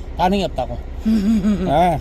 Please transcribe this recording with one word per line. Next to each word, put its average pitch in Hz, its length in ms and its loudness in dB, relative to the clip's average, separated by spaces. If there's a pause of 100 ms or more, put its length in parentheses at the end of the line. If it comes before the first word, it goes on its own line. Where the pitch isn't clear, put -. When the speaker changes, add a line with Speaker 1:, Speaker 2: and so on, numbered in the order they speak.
(160)
Speaker 1:
반응이 185 280 2
없다고. 123 340 -6 (260)
Speaker 2:
<laughs> - 0 - (600)
Speaker 1:
예, 160 340 2